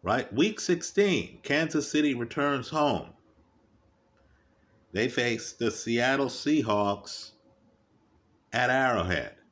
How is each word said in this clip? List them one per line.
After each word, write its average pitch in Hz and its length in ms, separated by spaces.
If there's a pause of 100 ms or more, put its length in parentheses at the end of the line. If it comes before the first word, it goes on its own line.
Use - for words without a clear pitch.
Right? 113 300
Week 180 280
sixteen, 170 800
Kansas 151 500
City 151 220
returns 127 560
home. 147 400 (1800)
They 110 180
face 120 440
the 113 180
Seattle 127 560
Seahawks 107 1040 (1200)
at 123 160
Arrowhead. 92 640 (180)